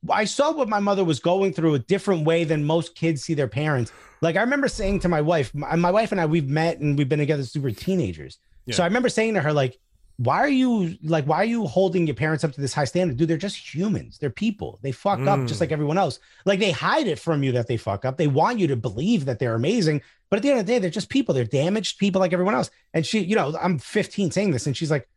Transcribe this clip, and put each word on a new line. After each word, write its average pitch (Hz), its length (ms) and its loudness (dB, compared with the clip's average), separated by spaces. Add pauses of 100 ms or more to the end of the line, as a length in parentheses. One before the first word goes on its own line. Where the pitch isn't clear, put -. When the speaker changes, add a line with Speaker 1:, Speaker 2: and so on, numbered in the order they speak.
Speaker 1:
I 202 160 2
saw 285 280 0
what 277 160 -2
my 277 100 0
mother 196 260 2
was 160 140 0
going 190 340 2
through 160 220 2
a 135 60 0
different 185 440 0
way 165 200 2
than 151 200 0
most 160 300 0
kids 165 300 -2
see 165 100 -2
their 139 140 0
parents. 139 420 0 (300)
Like, 160 160 0
I - 60 2
remember 277 260 2
saying 196 320 -2
to 180 80 0
my 156 140 2
wife, 151 300 0
my, 147 220 -4
my 175 160 4
wife 214 220 2
and 196 80 0
I, 160 60 2
we've 151 220 0
met 160 300 0
and 147 180 0
we've 143 120 2
been 147 100 0
together 147 240 0
since 123 140 -8
we 147 40 -2 (120)
were - 20 -6
teenagers. 92 640 -4 (280)
Speaker 2:
Yeah. 113 100 -4
Speaker 1:
So - 80 2
I - 20 2
remember 233 220 2
saying 220 260 0
to 190 60 2
her, 151 120 0
like, 135 260 0 (400)
why 127 200 2
are 269 100 4
you, 240 540 2
like, 151 240 0
why 156 100 2
are 190 80 2
you 226 220 -2
holding 180 400 2
your 143 100 -2
parents 156 260 -2
up 151 100 -2
to 143 80 -12
this 139 120 -4
high 147 140 0
standard? 170 320 -2
Dude, 160 100 2
they're 165 80 0
just 196 380 -8
humans. 151 440 -4
They're 143 120 -4
people. 208 520 -6
They 135 100 -4
fuck 196 280 -2
up 139 260 2
just 117 120 -4
Speaker 2:
Mm. - 20 -2
Speaker 1:
like 151 120 0
everyone 151 260 -2
else. 165 200 -2 (280)
Like, 196 120 2
they 202 120 2
hide 220 360 0
it 151 120 -2
from 151 240 0
you 135 100 0
that 120 140 0
they 123 100 -2
fuck 104 300 -4
up. 131 100 -4
They 165 100 0
want 170 320 2
you 185 100 2
to 135 80 0
believe 131 500 -2
that 123 120 -4
they're 117 160 0
amazing. 156 460 0 (300)
But 202 80 2
at 208 40 -2
the 277 80 2
end 262 100 4
of 185 60 -2
the 220 60 0
day, 247 60 2
they're 185 120 0
just 190 200 -8
people. 262 240 0
They're 127 100 2
damaged 170 540 0
people 190 220 2
like 180 120 2
everyone 185 220 2
else. - 160 0 (240)
And 160 100 2
she, 220 160 -2
you 190 160 0
know, 156 240 0
I'm 170 180 0
fifteen 196 520 -2
saying 196 220 0
this, 127 140 -2
and 139 100 -2
she's 151 140 -4
like 147 160 0 (100)